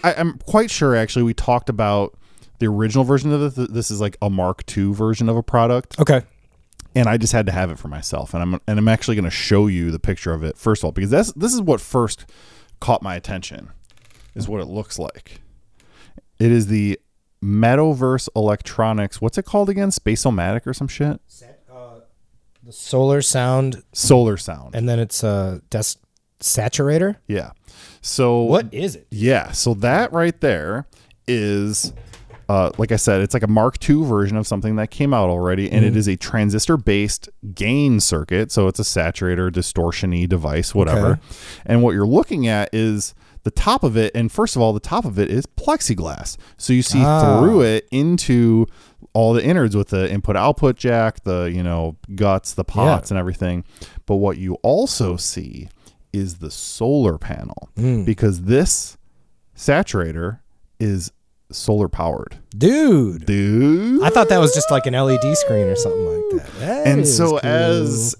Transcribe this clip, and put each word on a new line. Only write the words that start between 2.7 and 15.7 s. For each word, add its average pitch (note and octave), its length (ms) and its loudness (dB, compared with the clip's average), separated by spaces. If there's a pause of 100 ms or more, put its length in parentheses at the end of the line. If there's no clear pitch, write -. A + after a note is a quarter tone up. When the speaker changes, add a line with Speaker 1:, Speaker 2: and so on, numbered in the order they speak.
Speaker 1:
version C#3 280 2
of D3 100 0
it. C#3 140 -4
Th-, B2+ 140 -4
this A2+ 200 -4
is G#2 100 -4
like G2+ 220 -4
a G#2 80 0
Mark F#2 360 -2
two G2+ 280 -2
version A2 340 0
of A2+ 80 0
a A#2 60 -2
product. B2 580 0
Speaker 2:
Okay. C#3 220 4 (720)
Speaker 1:
And B2 160 4
I A#2 80 2
just A2 160 -2
had A2+ 100 2
to F#2 80 -2
have F#2 180 -2
it D2 80 -10
for - 100 -14
myself. C#2+ 440 -10
And E2+ 100 -4
I'm, F2+ 240 -4
and G#2 120 0
I'm A2 100 4
actually A2 280 2
gonna F2+ 120 -2
show G#2 380 2
you F2 240 -2
the D#2+ 80 -4
picture F2+ 340 -4
of D#2 100 -6
it, D#2 140 -6
first G#2+ 240 0
of F2 60 -4
all, D2+ 60 -4
because G2 180 -2
that's, F#3 240 2
this G#3+ 180 -2
is B3 80 -2
what D#3+ 220 0
first - 420 -2 (560)
caught - 220 -2
my F#2+ 140 -8
attention, - 520 -12 (640)
is G#2 140 -6
what G#2 140 -6
it - 40 -8
looks G2+ 320 -10
like. - 440 -14 (960)